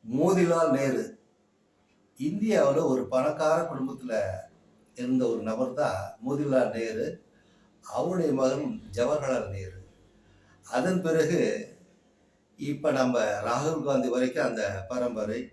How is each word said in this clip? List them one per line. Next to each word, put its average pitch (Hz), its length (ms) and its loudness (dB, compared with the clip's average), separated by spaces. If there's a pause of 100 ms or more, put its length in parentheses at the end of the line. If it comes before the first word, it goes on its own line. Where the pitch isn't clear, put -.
(180)
மோதிலால் 170 540 4
நேரு 135 480 0 (960)
இந்தியாவுல 165 720 2
ஒரு 127 200 0
பணக்கார 151 540 2
குடும்பத்துல 123 640 -4 (720)
இருந்த 127 320 0
ஒரு 113 140 -2
நபர் 113 320 -2
தான் - 440 -4 (100)
மோதிலால் 135 460 2
நேரு. 117 500 -4 (580)
அவருடைய 156 520 0
மகன் 131 480 0 (100)
ஜவஹர்லால் 127 580 0
நேரு. 95 360 -12 (800)
அதன் 180 380 0
பிறகு 156 680 2 (920)
இப்ப 143 340 -2
நம்ம 123 320 2
ராகுல் 123 600 0
காந்தி 127 260 2
வரைக்கும் 127 360 0
அந்த 101 440 -4
பரம்பரை 120 640 -4